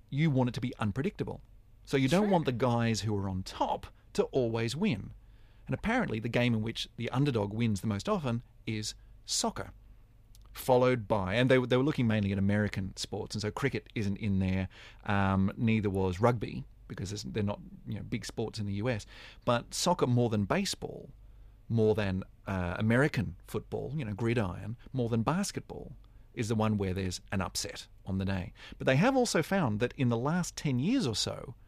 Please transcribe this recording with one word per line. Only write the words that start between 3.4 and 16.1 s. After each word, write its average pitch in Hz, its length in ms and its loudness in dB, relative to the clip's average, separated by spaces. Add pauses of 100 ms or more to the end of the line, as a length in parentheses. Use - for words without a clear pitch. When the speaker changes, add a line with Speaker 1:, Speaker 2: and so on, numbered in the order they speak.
Speaker 1:
top - 420 -4 (280)
to 202 120 2
always 117 500 0
win. 170 360 -2 (560)
And 131 80 -4
apparently 202 440 0
the 117 100 -4
game 120 260 4
in 110 80 0
which 113 240 -6 (100)
the 117 140 -4
underdog 120 420 2
wins 110 280 0
the - 60 -4
most 101 220 -2
often 135 320 0 (240)
is 107 300 -6 (300)
soccer. - 440 -4 (840)
Followed 123 560 4
by, 95 280 2
and 123 140 6
they, 131 140 8
they 123 140 2
were 127 60 4
looking 139 240 2
mainly 107 240 2
at 98 80 0
American 98 580 0
sports, - 380 -8
and 107 60 -6
so 104 100 -4
cricket 123 440 -4
isn't 101 220 -2
in 98 220 0
there, 95 280 0 (380)
um, 95 500 2
neither 110 340 2
was 95 300 0